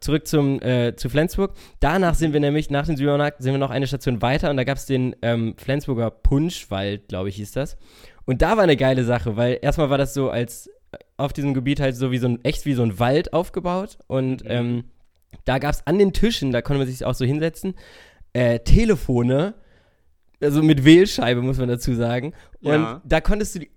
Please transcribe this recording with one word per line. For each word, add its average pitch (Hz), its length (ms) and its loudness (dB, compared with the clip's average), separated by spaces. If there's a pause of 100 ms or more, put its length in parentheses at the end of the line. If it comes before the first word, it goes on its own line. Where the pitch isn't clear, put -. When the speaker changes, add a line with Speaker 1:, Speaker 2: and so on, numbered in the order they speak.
Speaker 1:
zurück 147 260 -2
zum, 139 360 0
äh, 120 340 0
zu 131 120 -8
Flensburg. 170 440 -2 (280)
Danach 170 340 2
sind 160 180 0
wir 147 80 2
nämlich, 143 300 0
nach 143 160 -2
dem 160 100 -2
Supermarkt, 143 460 0
sind 127 100 0
wir 139 60 0
noch 135 120 -2
eine 131 160 -2
Station 123 360 -4
weiter 139 280 0
und 139 60 -2
da 127 80 -2
gab's 135 220 -6
den, 127 360 -2
ähm, 117 340 -2
Flensburger 127 540 -4
Punschwald, 104 1000 -2
glaub 95 180 -6
ich, 98 100 -8
hieß 104 160 -12
das. 135 240 -6 (480)
Und 127 180 -2
da 185 140 2
war 214 80 4
eine 151 120 6
geile 131 280 2
Sache, 117 320 -2
weil 120 260 0
erstmal 143 280 0
war 139 80 2
das 131 160 -2
so 135 160 -2
als, - 400 -6 (460)
auf 139 160 -4
diesem 143 220 -2
Gebiet 135 260 -2
halt 135 160 -2
so 127 140 -2
wie 127 80 -2
so 123 100 0
ein, 120 160 -4
echt 151 220 -4
wie 143 80 0
so 120 80 0
ein 104 160 -2
Wald 135 340 0
aufgebaut 180 720 -6
und, 131 380 -4
Speaker 2:
Mhm. - 60 -10
Speaker 1:
ähm, 120 340 -4 (640)
da 127 120 0
gab's - 280 -4
an 170 120 2
den 196 140 4
Tischen, 190 400 0
da 120 80 0
konnte 139 180 -2
man 135 80 0
sich 131 200 -8
auch 123 80 -2
so 127 100 -2
hinsetzen, 160 500 -2 (600)
äh, 120 260 2
Telefone, 143 960 4 (880)
also 147 200 2
mit 151 220 4
Wählscheibe, 143 560 6
muss 131 180 -2
man 123 100 -2
dazu 123 260 -2
sagen. 120 380 -2 (300)
Und 147 100 0
Speaker 2:
Ja. 151 320 0
Speaker 1:
da 160 160 0
konntest 208 340 0
du 180 60 -10
die - 160 -14